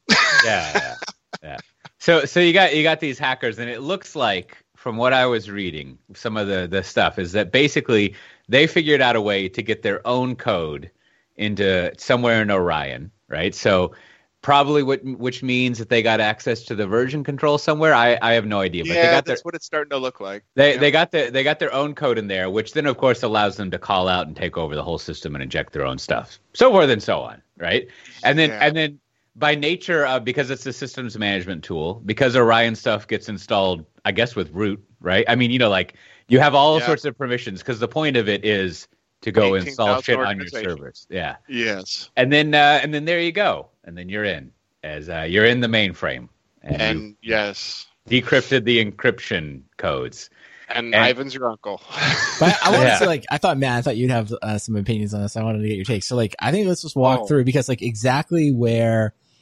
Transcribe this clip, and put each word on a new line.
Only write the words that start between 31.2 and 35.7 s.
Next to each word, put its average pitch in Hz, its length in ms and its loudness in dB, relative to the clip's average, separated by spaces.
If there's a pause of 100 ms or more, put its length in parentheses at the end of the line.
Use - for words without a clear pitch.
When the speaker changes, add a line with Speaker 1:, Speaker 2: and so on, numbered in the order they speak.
Speaker 2:
tool, 85 400 -6
because 117 320 2
Orion 117 380 6
stuff 107 340 -4
gets 107 220 -6
installed, 95 560 -2 (180)
I 104 80 -2
guess, 113 240 -2
with 90 140 -4
root, 101 340 -4 (160)
right? 95 280 0
I 120 80 4
mean, 123 160 2
you 127 80 0
know, 117 100 4
like, 92 240 0 (340)